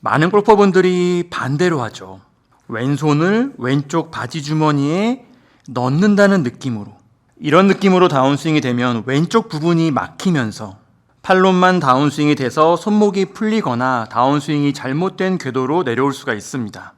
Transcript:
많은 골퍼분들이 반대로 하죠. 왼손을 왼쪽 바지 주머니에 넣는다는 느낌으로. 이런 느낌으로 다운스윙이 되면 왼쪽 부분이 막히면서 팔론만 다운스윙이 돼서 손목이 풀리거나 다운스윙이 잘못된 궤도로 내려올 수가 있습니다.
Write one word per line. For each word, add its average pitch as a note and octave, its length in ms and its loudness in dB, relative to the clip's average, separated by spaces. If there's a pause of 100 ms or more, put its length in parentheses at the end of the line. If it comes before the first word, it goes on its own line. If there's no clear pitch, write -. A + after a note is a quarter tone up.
많은 C#3+ 300 0
골퍼분들이 F#3 1000 2
반대로 D3 520 -2
하죠. G2 380 -12 (480)
왼손을 D3+ 880 0
왼쪽 D3 520 -2
바지 A#2 320 -10
주머니에 D#3 840 -2 (420)
넣는다는 F#3 760 2
느낌으로. A2 540 -8 (420)
이런 D#3+ 280 4
느낌으로 F#3 420 4
다운스윙이 C#3+ 540 0
되면 A#2+ 440 -2
왼쪽 E3+ 420 0
부분이 E3 420 0
막히면서 A2 880 -4 (420)
팔론만 F#3 600 2
다운스윙이 C#3+ 540 2
돼서 D#3 420 2
손목이 G3+ 500 0
풀리거나 C3 840 -2
다운스윙이 C#3+ 600 0
잘못된 F#3 640 -4
궤도로 C3 480 -4
내려올 B2+ 300 -2
수가 - 180 -8
있습니다. G#2 640 -10